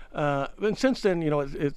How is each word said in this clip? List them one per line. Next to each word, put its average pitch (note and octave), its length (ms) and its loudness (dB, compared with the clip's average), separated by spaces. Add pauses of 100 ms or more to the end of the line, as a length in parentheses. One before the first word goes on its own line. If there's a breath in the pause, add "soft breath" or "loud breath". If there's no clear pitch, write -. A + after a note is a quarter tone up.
(140)
Uh, C#3+ 340 0 (140)
and G3+ 160 0
since C4 240 2
then, F3+ 200 2
you D#3 80 0
know, D3 120 2
it, C#3 140 -6
it, C#3+ 220 -2